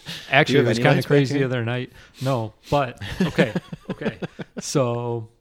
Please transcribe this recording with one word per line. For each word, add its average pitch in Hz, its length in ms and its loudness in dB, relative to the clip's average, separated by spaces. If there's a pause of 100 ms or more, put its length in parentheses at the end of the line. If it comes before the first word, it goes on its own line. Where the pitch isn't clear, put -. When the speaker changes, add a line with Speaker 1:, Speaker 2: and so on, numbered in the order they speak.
(300)
Speaker 1:
Actually, 135 240 4
Speaker 2:
you 143 40 6
have 127 80 6
Speaker 1:
it - 40 2
was 113 80 0
Speaker 2:
any 120 40 -2
Speaker 1:
kinda 143 140 6
Speaker 2:
lights 135 100 0
back - 20 -14
Speaker 1:
crazy 143 260 4
the 143 40 0
Speaker 2:
here? 135 80 2
Speaker 1:
other 123 180 -2
night. 123 280 -4 (280)
No, 123 340 -2 (160)
but, 139 300 0 (220)
okay, 147 320 2 (180)
Speaker 2:
<laughs> - 180 -12
Speaker 1:
okay. 147 280 -6 (400)
So, 120 680 -2 (120)